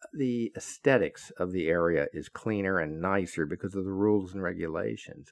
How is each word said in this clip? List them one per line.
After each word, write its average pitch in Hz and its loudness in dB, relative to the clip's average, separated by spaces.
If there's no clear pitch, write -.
the 120 0
aesthetics - 2
of 90 -2
the 87 0
area 82 4
is 76 -8
cleaner 98 -2
and 78 -2
nicer 90 0
because 90 -6
of 95 -2
the 95 -4
rules 98 2
and 95 -8
regulations. 87 -6